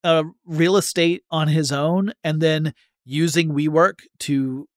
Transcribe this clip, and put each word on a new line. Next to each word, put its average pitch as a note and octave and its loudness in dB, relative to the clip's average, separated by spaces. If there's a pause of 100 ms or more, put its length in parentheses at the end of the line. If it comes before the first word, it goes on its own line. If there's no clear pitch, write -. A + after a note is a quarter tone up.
uh, E3 2 (220)
real E3+ 0
estate F3 0
on D#3 0
his D3+ 0
own E3+ -2 (120)
and D#3 -2
then D#3 0 (320)
using D#3 0
WeWork D#3 2 (180)
to C3+ -4